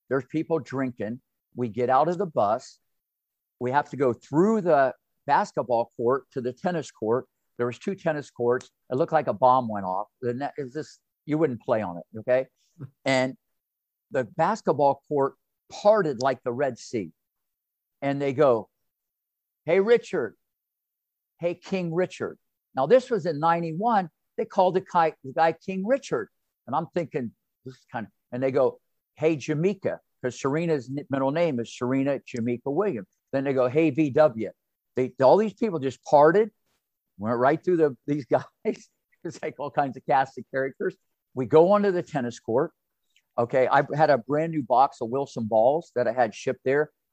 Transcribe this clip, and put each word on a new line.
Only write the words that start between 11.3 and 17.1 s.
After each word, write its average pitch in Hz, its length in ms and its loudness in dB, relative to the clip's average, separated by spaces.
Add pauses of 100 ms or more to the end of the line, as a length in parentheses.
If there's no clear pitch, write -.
wouldn't 143 240 0
play 113 200 0
on 87 160 -8
it, - 220 -16
okay? 127 280 0 (320)
<laughs> 139 80 -14 (180)
And 131 300 0 (760)
the 131 140 -2 (120)
basketball 160 720 0
court 139 280 -2 (360)
parted 175 500 2
like 131 220 -2
the 123 80 -2
Red 127 260 -4
Sea. 95 340 -8 (880)